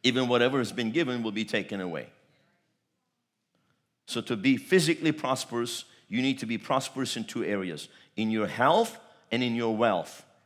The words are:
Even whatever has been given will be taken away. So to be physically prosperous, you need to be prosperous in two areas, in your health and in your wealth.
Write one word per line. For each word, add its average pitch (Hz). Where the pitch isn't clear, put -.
Even 127
whatever 123
has 110
been 110
given 123
will 110
be 107
taken 101
away. 82
So 117
to 113
be 127
physically 160
prosperous, 120
you 113
need 131
to -
be 113
prosperous 131
in 113
two 110
areas, 90
in 110
your 110
health 156
and 120
in 117
your 117
wealth. 107